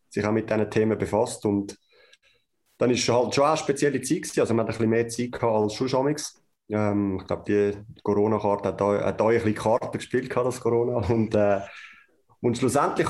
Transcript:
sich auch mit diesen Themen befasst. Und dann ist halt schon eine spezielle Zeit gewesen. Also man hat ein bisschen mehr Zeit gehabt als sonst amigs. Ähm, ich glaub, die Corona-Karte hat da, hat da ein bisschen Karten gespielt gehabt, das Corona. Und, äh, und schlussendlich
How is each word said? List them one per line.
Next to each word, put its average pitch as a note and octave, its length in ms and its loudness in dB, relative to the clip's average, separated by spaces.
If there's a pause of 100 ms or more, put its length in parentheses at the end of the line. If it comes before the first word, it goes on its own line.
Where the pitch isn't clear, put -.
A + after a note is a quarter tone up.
sich G#2 160 -2
auch G#2+ 60 0
mit A2 180 -2
diesen G#2+ 200 0
Themen A2 300 2
befasst. G#2 460 -2
Und G2+ 320 -2 (1000)
dann B2 140 2
ist - 180 0
halt A#2 240 2
schon C#3 120 4
eine D#3 120 2
spezielle C#3 440 0
Zeit - 220 -2
gewesen. - 180 -2
Also A#2 120 2
man A2 140 2
hat - 80 -4
ein - 20 -10
bisschen A2 140 2
mehr A#2 160 2
Zeit A#2+ 240 -6
gehabt - 120 -6 (120)
als G#2 200 0
sonst C3 200 -2
amigs. C#3+ 480 -2 (260)
Ähm, G2+ 520 0
ich - 60 -14
glaub, F#2 180 -4
die G2+ 260 2 (320)
Corona-Karte G2+ 680 0
hat F#2 120 -4
da, G2+ 240 2
hat G2 140 -2
da A2 80 4
ein A#2 80 4
bisschen G#2+ 200 0
Karten A2 420 -2
gespielt B2 320 -4
gehabt, B2 180 0
das B2 140 -4
Corona. A#2+ 360 0 (100)
Und, A2+ 280 2
äh, G2+ 260 4 (800)
und A#2+ 160 0
schlussendlich C#3+ 520 2